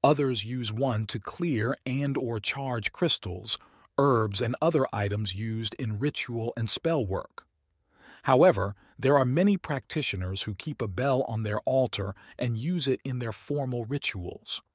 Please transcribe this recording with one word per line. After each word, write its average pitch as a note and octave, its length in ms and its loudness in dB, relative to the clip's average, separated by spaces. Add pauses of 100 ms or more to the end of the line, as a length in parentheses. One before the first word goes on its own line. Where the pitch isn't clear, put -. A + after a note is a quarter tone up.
Others C3+ 420 4
use A#2+ 260 -6
one A2 360 0
to A2 120 -6
clear C3 560 -2 (100)
and C#3 320 -2
or A#2 220 -2
charge B2+ 540 -4
crystals, G#2 640 -2 (420)
herbs, A2+ 420 4
and A2+ 180 0
other D#3 320 4
items G2+ 440 -2
used A2+ 400 -4
in G#2+ 240 -4
ritual A#2+ 580 -2
and A#2 120 0
spell D#3+ 360 0
work. - 400 -6 (800)
However, B2+ 520 6 (220)
there C3+ 200 4
are C3 80 6
many F3+ 320 4
practitioners G2 840 -4
who G#2 120 -4
keep - 260 -8
a A2 60 -2
bell B2+ 400 0
on A2 160 -4
their G#2+ 180 -2
altar A#2+ 540 0 (240)
and A#2+ 180 -2
use D3+ 300 -2
it B2+ 160 0
in B2+ 160 -4
their A#2 140 -4
formal B2+ 520 -4
rituals. - 760 -6 (140)